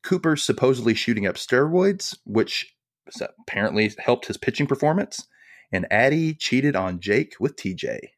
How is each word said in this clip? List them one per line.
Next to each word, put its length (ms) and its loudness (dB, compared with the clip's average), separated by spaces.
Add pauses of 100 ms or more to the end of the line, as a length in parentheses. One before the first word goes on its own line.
Cooper's 400 0
supposedly 520 2
shooting 320 0
up 100 0
steroids, 880 2
which 500 -2 (320)
s-, 140 -16 (220)
apparently 560 0
helped 280 0
his 120 -8
pitching 280 -2
performance. 600 0 (460)
And 180 -2
Addie 440 2
cheated 400 0
on 260 -2
Jake 380 0
with 180 -2
T 180 -6
J. 440 -8